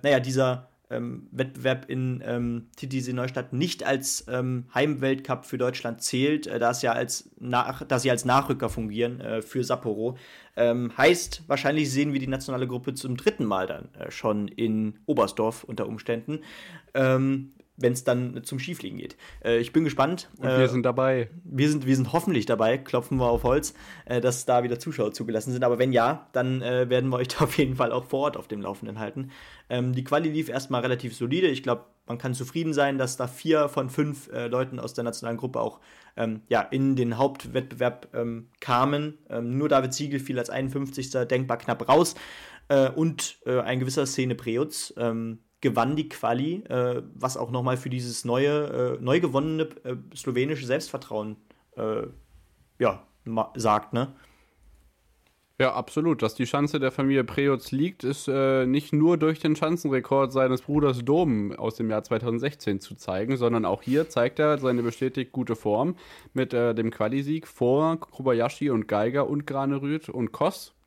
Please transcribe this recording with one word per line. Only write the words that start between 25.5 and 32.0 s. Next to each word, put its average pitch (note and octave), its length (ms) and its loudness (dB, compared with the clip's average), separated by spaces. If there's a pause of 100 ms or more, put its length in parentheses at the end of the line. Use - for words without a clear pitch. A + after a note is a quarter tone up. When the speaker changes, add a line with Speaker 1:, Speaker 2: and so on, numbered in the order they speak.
Speaker 1:
sind. B2 120 0
Aber A#2+ 140 4
wenn C3 140 4
ja, B2 400 4
dann, B2+ 320 0
äh, B2 260 2
werden B2+ 220 2
wir B2 60 0
euch B2+ 100 0
<laughs> - 100 -6
da E3 60 4
auf - 120 0
jeden C3 200 2
Fall B2+ 160 2
auch B2+ 140 -2
vor C3+ 160 -2
Ort C#3+ 140 0
auf - 120 -10
dem G#2 160 -6
Laufenden G#2 340 -8
halten. C3 320 -8 (400)
Ähm, B2 240 0
die B2+ 100 -2
Quali D3+ 240 2
lief D#3 220 -2
erstmal C3 320 -2
relativ B2 340 -2
solide. D#3 340 2
Ich C3+ 120 -2
glaub, - 300 -2 (160)